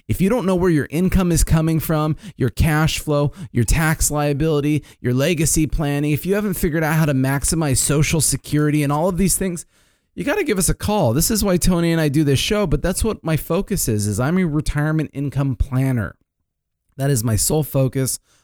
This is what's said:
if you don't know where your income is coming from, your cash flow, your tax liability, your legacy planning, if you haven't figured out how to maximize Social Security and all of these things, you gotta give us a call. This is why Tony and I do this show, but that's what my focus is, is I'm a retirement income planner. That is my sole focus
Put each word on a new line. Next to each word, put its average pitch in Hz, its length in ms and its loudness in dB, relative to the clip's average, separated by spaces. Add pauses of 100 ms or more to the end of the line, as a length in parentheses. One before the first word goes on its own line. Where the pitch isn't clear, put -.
if - 140 -2
you 196 80 4
don't 233 180 0
know 190 80 2
where 180 160 2
your 143 200 2
income 180 420 2
is 160 100 2
coming 160 380 2
from, 156 340 0 (220)
your 120 140 0
cash 156 500 0
flow, 147 320 0 (180)
your 120 140 0
tax 160 440 2
liability, 147 760 0 (160)
your 123 140 0
legacy 151 520 2
planning, 143 460 -2
if 139 140 -2
you 190 100 0
haven't 214 180 -2
figured 160 300 -2
out 151 100 0
how 156 120 2
to 147 80 2
maximize 135 640 0
Social 151 420 2
Security 147 640 0
and 143 80 -2
all 156 160 0
of 180 80 -2
these 185 200 2
things, 180 300 -6 (480)
you 180 100 -8
gotta 359 200 -2
give 190 140 0
us 180 100 0
a 156 60 0
call. 196 400 0
This 165 160 0
is 214 140 0
why 185 120 2
Tony 170 360 2
and 165 80 2
I 151 80 2
do 147 160 2
this 139 160 2
show, 208 260 0
but 143 160 -2
that's 185 220 -2
what - 200 -4
my 160 120 0
focus 175 520 -2
is, 101 200 0
is 101 120 -2
I'm 151 180 0
a 185 60 2
retirement 151 720 -2
income 139 420 -2
planner. 127 600 -2 (800)
That 139 140 -2
is 117 140 2
my 113 120 2
sole 151 260 0
focus 131 560 -2 (260)